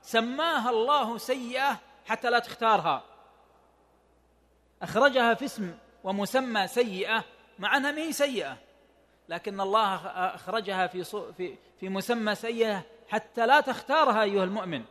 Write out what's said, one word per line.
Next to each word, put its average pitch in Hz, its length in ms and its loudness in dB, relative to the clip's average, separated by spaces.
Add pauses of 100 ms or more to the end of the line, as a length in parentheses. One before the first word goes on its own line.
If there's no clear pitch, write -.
سماها 254 680 0
الله 233 480 2
سيئة 254 600 -2 (260)
حتى 226 240 -2
لا 240 100 4
تختارها، 175 640 2 (1800)
أخرجها 233 520 4
في 240 120 -2
اسم 190 320 -8 (260)
ومسمى 202 640 0
سيئة 208 560 0 (360)
مع 208 180 2
أنها 277 140 0
ما 302 100 -6
هي 320 100 -4
سيئة، 196 460 -2 (720)
لكن 196 320 -6
الله 196 340 2 (400)
أخرجها 190 520 -2
في 180 160 -6
صو-، 175 280 -8
في، 175 240 -8 (240)
في 190 100 -8
مسمى 214 460 -2
سيئة 226 460 -2 (280)
حتى 226 360 -2
لا 277 160 8
تختارها 262 600 2
أيها 202 200 2
المؤمن 185 480 -4